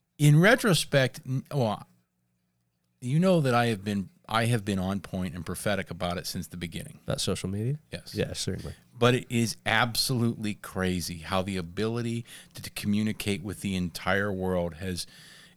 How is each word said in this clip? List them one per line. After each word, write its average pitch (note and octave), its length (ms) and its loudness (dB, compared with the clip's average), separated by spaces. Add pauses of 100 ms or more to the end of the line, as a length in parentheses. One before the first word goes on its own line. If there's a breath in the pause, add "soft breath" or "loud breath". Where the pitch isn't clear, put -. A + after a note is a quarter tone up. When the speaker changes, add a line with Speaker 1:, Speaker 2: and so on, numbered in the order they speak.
(180)
Speaker 1:
in D3 220 8
retrospect, F3+ 840 4
n-, C3+ 260 -4
well, A#2 340 0 (1120)
you B2+ 180 0
know F3+ 220 6
that C3 140 4
I A#2+ 120 4
have G#2 180 0
been, G2+ 240 -2 (200)
I A2+ 180 2
have A#2 180 2
been G2 140 0
on F#2+ 220 -2
point F#2 340 -6
and F2 120 -8
prophetic F#2+ 440 -2
about F2 280 -4
it D#2+ 80 -8
since F#2 220 -8
the - 80 -14
beginning. F2 480 -10
Speaker 2:
About - 160 -4
social F#2+ 280 -4
media? A2+ 300 -4 (140)
Speaker 1:
Yes. - 220 -12
Speaker 2:
Yeah, G2+ 180 -2
certainly. E2+ 420 -6 (240)
Speaker 1:
But A#2+ 160 6
it B2 160 -2
is A#2 340 0
absolutely A2+ 880 0
crazy F2+ 640 -4
how F#2 240 -2
the F#2+ 140 -4
ability A2+ 680 -4 (300 loud breath)
to, - 80 -16
to - 80 -12
communicate G#2 720 0
with F#2 180 -8
the G2 160 -2
entire F#2 560 0
world F#2 420 -2
has, F#2 320 -6 (500 soft breath)